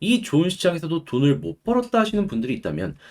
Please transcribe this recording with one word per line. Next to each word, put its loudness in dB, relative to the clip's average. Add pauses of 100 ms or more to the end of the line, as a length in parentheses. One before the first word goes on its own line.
이 2
좋은 2
시장에서도 -2
돈을 2
못 -10
벌었다 2
하시는 0
분들이 -4
있다면, -6 (140)